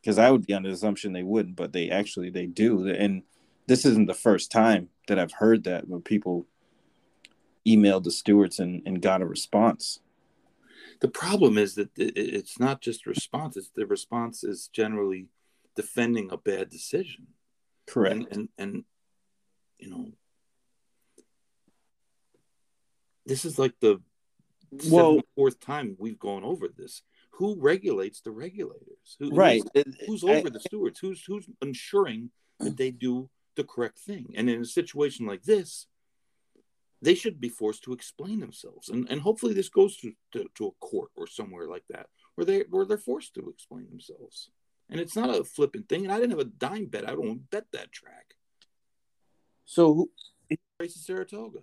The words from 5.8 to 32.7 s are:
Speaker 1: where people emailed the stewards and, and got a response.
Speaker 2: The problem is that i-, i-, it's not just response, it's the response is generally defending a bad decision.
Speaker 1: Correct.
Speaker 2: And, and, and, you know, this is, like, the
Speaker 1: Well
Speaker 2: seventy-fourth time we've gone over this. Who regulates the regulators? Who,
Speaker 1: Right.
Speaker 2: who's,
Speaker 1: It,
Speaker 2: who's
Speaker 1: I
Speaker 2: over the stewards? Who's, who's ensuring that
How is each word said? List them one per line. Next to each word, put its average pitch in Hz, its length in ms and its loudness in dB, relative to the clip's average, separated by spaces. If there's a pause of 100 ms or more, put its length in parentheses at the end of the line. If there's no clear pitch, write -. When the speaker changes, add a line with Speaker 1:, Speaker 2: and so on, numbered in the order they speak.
Speaker 1:
where 90 140 -8
people 90 440 -2 (1200)
emailed 101 360 8
the 87 80 -2
stewards 101 480 4
and, 90 260 -4
and 92 160 -4
got 92 200 2
a 90 40 -2
response. - 760 0 (1000)
Speaker 2:
The - 80 0
problem 160 500 4
is 101 180 2
that 101 140 -4 (100)
i-, 95 40 0
i-, - 120 -2
it's - 440 -6
not 131 220 0
just - 240 -8
response, - 520 -8
it's 95 180 -16
the 107 100 -4
response 117 580 -6
is 95 280 -10
generally 101 560 -4 (480)
defending 113 560 -2
a 85 60 -10
bad 95 320 -4
decision. - 580 -8 (600)
Speaker 1:
Correct. 101 280 0
Speaker 2:
And, 110 160 -8
and, 104 260 -8
and, 98 260 -10 (960)
you - 120 -20
know, 87 220 -12 (3250)
this 131 200 -4
is, 151 120 -6
like, 131 220 2
the 104 220 4 (680)
Speaker 1:
Well 160 400 6
Speaker 2:
seventy-fourth 139 480 2
time 135 400 -8
we've 107 200 -10
gone 101 240 -6
over 135 240 -6
this. - 340 -16 (300)
Who 196 280 -4
regulates 143 600 0
the 117 100 -12
regulators? - 880 -14
Who, 143 120 -6
Speaker 1:
Right. 139 320 6 (100)
Speaker 2:
who's, 143 120 4
Speaker 1:
It, - 20 -16 (180)
Speaker 2:
who's 208 180 -6
Speaker 1:
I 175 40 0
Speaker 2:
over 196 220 2
the 120 100 -14
stewards? - 400 -6
Who's, 185 260 -10
who's 190 220 -10 (140)
ensuring 131 680 -2 (280)
that 147 180 -6